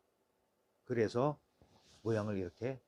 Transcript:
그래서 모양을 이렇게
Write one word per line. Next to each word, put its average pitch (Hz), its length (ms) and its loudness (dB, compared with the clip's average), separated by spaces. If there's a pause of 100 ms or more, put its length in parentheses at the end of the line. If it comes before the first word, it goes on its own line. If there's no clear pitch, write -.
(840)
그래서 120 540 0 (600)
모양을 107 360 0
이렇게 113 500 -6